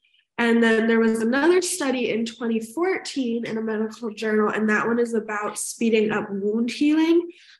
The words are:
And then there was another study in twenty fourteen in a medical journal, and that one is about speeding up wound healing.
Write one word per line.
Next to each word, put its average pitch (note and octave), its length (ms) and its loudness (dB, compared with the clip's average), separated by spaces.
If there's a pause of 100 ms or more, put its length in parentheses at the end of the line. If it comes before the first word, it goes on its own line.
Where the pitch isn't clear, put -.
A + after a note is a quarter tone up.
(380)
And A#3 240 4
then A3+ 240 4
there A3+ 140 4
was A3+ 200 2
another C#4+ 420 2
study C4 480 -2
in A3+ 160 -2
twenty A3+ 340 -4
fourteen B3 840 -4
in A3 120 -6
a A3 40 -6
medical A3 480 -4
journal, G#3+ 380 0
and G#3+ 200 0
that G#3 180 2
one A#3 120 0
is A#3 160 0
about G#3 440 -6
speeding G#3+ 520 0
up G#3 200 -2
wound G#3 400 -2
healing. D#4+ 600 2 (300)